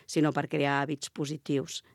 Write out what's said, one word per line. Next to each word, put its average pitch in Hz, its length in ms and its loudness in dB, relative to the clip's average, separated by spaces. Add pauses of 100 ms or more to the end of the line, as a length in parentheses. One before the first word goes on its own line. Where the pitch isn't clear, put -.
sinó 151 300 2
per 139 160 0
crear 143 320 2
hàbits 139 320 -6
positius 147 640 -4 (160)